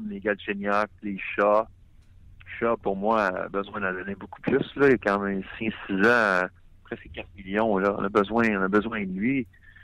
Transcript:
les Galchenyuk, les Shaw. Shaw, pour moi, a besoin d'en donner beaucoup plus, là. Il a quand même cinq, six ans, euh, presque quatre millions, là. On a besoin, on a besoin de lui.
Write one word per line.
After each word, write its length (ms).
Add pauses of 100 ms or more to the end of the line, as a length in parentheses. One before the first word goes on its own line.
(100)
les 100
Galchenyuk, 680 (120)
les 160 (160)
Shaw. 300 (960)
Shaw, 160
pour 200
moi, 280
a 240
besoin 320
d'en 120
donner 220
beaucoup 260
plus, 240 (120)
là. 120
Il 60
a 40
quand 200
même 240 (160)
cinq, 140 (140)
six 80
ans, 100
euh, 380 (420)
presque 280
quatre 240
millions, 400
là. 220
On 60
a 40
besoin, 360 (120)
on 60
a 60
besoin 320
de 100
lui. 360 (380)